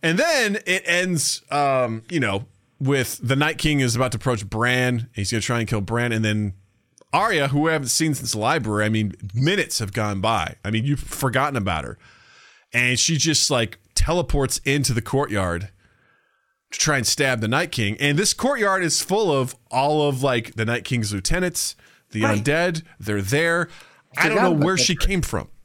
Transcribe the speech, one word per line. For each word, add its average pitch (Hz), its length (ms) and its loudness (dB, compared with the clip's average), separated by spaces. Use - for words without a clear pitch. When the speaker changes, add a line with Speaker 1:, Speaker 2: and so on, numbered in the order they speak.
Speaker 1:
And 170 160 2
then 254 460 2
it 185 200 0
ends, 175 560 0
um, 131 580 0
you 170 100 0
know, 104 260 -2
with 135 440 0
the 127 120 0
Night 151 220 0
King 151 220 2
is 123 160 0
about 123 160 0
to 117 60 -6
approach 107 320 -2
Bran. 123 640 0
He's 101 180 -4
gonna 113 100 -2
try 120 180 -2
and 113 80 -2
kill 107 140 -2
Bran, 117 300 -2
and 110 140 0
then 107 280 0
Arya, 175 340 2
who 143 140 2
we 160 100 2
haven't 147 160 0
seen 156 260 0
since 123 200 -6
the 107 40 -4
library, 107 480 0
I 107 40 2
mean, 110 240 0
minutes 151 460 0
have 98 140 -6
gone 104 260 -2
by. 101 360 0
I 98 60 -4
mean, 113 120 0
you've 143 160 0
forgotten 135 560 -2
about 92 300 -2
her. 57 120 -12
And 123 260 2
she 165 160 2
just, 147 340 2
like, 120 300 0
teleports 143 680 0
into 139 280 0
the 113 80 0
courtyard 98 680 -2
to - 60 -12
try 147 200 2
and 117 100 0
stab 131 320 2
the 110 80 -2
Night 156 240 0
King. 107 300 -2
And 143 180 2
this 208 140 2
courtyard 208 500 0
is 160 180 0
full 202 300 0
of 131 240 0
all 147 380 2
of, 131 120 -2
like, 123 340 0
the 110 100 -2
Night 117 180 -2
King's 110 300 -2
lieutenants, 170 640 -2
the 110 120 0
Speaker 2:
Right. 104 200 2
Speaker 1:
undead. 160 400 0
They're 104 220 -4
there. 165 480 0
I 156 60 2
don't 208 100 2
Speaker 2:
Forgot 208 100 4
Speaker 1:
know 180 120 4
Speaker 2:
about 147 100 2
Speaker 1:
where 185 100 2
Speaker 2:
that 180 80 0
Speaker 1:
she 180 120 2
Speaker 2:
part. - 120 0
Speaker 1:
came 190 140 2
from. 87 260 -4